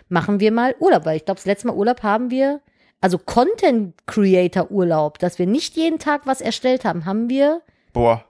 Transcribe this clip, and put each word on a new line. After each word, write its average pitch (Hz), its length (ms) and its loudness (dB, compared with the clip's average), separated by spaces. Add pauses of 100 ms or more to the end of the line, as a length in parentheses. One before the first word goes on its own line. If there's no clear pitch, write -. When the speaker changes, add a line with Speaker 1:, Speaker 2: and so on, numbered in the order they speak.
Speaker 1:
machen 185 320 0
wir 214 100 4
mal 240 260 0
Urlaub, 269 280 4
weil 160 100 0
ich 156 80 -6
glaub, 190 140 -4
das - 80 -18
letzte 202 220 -2
Mal 226 100 -2
Urlaub 226 260 -2
haben 226 260 -2
wir, 269 300 0 (400)
also 180 180 0
Content 240 760 0 (140)
Creator 190 640 2
Urlaub, 160 480 0
dass 175 200 -2
wir 180 80 0
nicht 262 300 -2
jeden 320 220 -2
Tag 294 280 -4
was 269 140 -2
erstellt 254 420 -2
haben, 170 220 -4
haben 220 240 -4
wir 285 320 0 (320)
Speaker 2:
Boah, 117 360 2